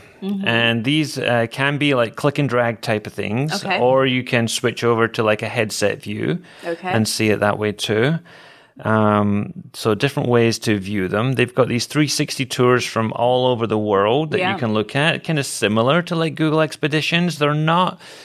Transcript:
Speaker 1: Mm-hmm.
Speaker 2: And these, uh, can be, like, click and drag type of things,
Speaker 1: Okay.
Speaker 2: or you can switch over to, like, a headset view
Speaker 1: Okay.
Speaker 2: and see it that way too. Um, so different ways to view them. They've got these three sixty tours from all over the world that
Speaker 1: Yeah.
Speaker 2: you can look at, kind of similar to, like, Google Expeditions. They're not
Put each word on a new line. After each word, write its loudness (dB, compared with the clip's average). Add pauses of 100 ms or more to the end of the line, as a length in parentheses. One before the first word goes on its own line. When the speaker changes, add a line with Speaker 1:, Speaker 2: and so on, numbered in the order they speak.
(220)
Speaker 1:
Mm-hmm. -6
Speaker 2:
And 2
these, 0
uh, 0
can -2
be, 2
like, 0
click 0
and 2
drag 0
type -2
of -12
things, -4
Speaker 1:
Okay. -2
Speaker 2:
or 4
you 0
can 0
switch -2
over 4
to, -2
like, 2
a -4
headset -2
view -4 (260)
Speaker 1:
Okay. -6
Speaker 2:
and 2
see 0
it 2
that 2
way -2
too. 0 (640)
Um, 2 (200)
so 0
different -2
ways 4
to 0
view -4
them. 0
They've 0
got 4
these -2
three 0
sixty -4
tours 4
from -2
all 2
over 0
the 0
world 2
that 0
Speaker 1:
Yeah. 0
Speaker 2:
you -6
can -2
look -2
at, 0
kind -2
of -2
similar 0
to, -6
like, -2
Google 0
Expeditions. -2
They're 0
not 0 (260)